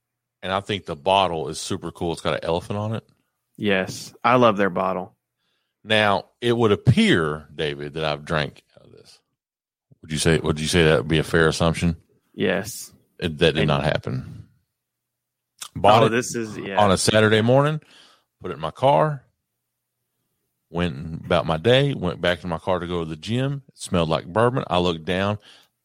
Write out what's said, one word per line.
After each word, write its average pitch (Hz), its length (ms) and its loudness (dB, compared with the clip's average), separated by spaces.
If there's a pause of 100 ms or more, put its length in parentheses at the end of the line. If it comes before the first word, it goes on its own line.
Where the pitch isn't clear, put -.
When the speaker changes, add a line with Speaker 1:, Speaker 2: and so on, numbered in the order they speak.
(400)
Speaker 1:
And 95 120 -6
I 95 80 -2
think 98 260 -6
the 85 100 -8
bottle 85 520 0
is 80 100 -10
super 85 320 -8
cool. 85 220 -4
It's 80 80 -8
got 80 140 -2
an - 100 -4
elephant 87 340 -4
on 107 160 -6
it. - 100 -10 (520)
Speaker 2:
Yes. 98 680 -4
I 120 140 4
love 117 200 4
their 98 140 0
bottle. 92 460 -4 (680)
Speaker 1:
Now, 107 440 0 (140)
it 120 160 0
would 113 140 4
appear, 95 800 2
David, 73 420 -6
that 78 100 -4
I've 73 200 -4
drank 76 380 -4 (160)
out - 80 -20
of - 60 -20
this. - 260 -20 (840)
Would 78 100 -14
you 76 60 -4
say, 80 200 4
would 78 220 -2
you 78 80 -4
say 85 160 4
that 78 140 6
would 57 100 -4
be 78 100 0
a 73 60 0
fair 82 240 2
assumption? 82 480 0 (380)
Speaker 2:
Yes. - 580 -6 (260)
Speaker 1:
It, 78 200 -6
that 78 160 4
did 78 80 0
Speaker 2:
And 76 60 2
Speaker 1:
not 71 160 2
happen. - 640 -6 (1300)
Bought 107 280 6
Speaker 2:
Oh, 110 40 6
Speaker 1:
it 110 40 0
Speaker 2:
this 123 240 -4
is, 110 240 -8
yeah. 98 240 -2
Speaker 1:
on 104 80 4
a 90 80 4
Saturday 107 420 4
morning, 143 400 2 (600)
put 95 100 -10
it 80 40 -8
in 71 60 -12
my 78 120 -6
car, 147 520 0 (1500)
went 80 540 -6
about 78 220 2
my 80 100 0
day, 127 380 2
went 87 260 -6
back 87 200 0
to 90 80 -12
my 82 100 -4
car 90 220 -2
to 87 80 -8
go 87 160 -4
to 80 40 -6
the 80 80 -8
gym. 127 520 -4
It - 100 -20
smelled 85 300 0
like 76 180 -2
bourbon. 113 420 2
I 87 100 0
looked 85 260 0
down. 98 340 -2 (460)